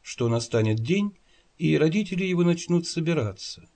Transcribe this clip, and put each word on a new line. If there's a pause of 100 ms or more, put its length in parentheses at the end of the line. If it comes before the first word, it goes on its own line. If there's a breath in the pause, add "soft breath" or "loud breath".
что
настанет
день, (420 soft breath)
и
родители
его
начнут
собираться.